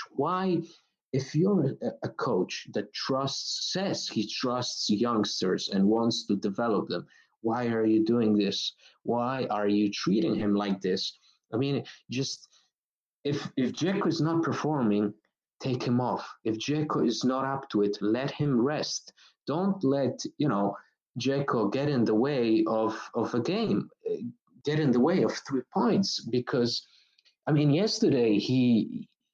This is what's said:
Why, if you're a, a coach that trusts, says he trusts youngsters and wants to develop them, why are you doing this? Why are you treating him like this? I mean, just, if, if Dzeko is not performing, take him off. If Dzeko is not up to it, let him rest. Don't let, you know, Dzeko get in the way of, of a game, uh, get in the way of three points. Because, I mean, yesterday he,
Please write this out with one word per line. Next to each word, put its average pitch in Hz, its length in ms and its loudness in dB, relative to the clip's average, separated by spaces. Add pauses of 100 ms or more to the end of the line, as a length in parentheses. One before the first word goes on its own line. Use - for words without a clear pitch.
(100)
Why, 180 520 0 (500)
if 139 220 -4
you're 165 480 2
a, - 80 -2 (120)
a - 60 -4
coach - 640 -4
that 104 220 -6
trusts, - 800 -4
says - 360 -4
he 107 180 -4
trusts - 640 -4
youngsters 104 800 0
and 98 180 2
wants 113 400 2
to 101 100 0
develop 101 520 -2
them, 82 180 -4 (360)
why 117 260 -2
are 113 160 2
you 110 200 4
doing 113 320 4
this? 98 360 0 (300)
Why 120 480 -2
are 104 180 0
you 104 220 2
treating 165 440 0
him 104 200 0
like 101 260 0
this? - 380 -2 (340)
I 110 60 -2
mean, 139 260 -2 (260)
just, - 380 -6 (760)
if, 143 240 -4 (100)
if 123 160 0
Dzeko 190 360 -2
is - 140 0
not 165 200 0
performing, 123 720 0 (480)
take 123 220 -4
him 123 180 2
off. 120 260 -2 (180)
If 113 140 -2
Dzeko 151 480 -2
is 117 160 -2
not 131 220 0
up 135 260 -4
to 104 120 2
it, 101 180 0
let 120 300 0
him 143 300 0
rest. 135 520 -2 (340)
Don't 190 380 -2
let, 139 360 0 (180)
you 151 100 2
know, 101 280 0 (440)
Dzeko 135 520 0
get 135 160 0
in 127 160 2
the 110 100 4
way 117 520 4
of, 110 320 0 (160)
of 117 200 -2
a 123 60 0
game, 170 480 -2 (220)
uh, - 60 -2 (480)
get 151 160 0
in 151 100 4
the 120 100 4
way 160 220 4
of 101 100 2 (140)
three 131 160 -2 (100)
points. - 480 2
Because, 120 640 0 (640)
I 147 60 2
mean, 147 180 6
yesterday 139 680 4
he, 123 720 2 (260)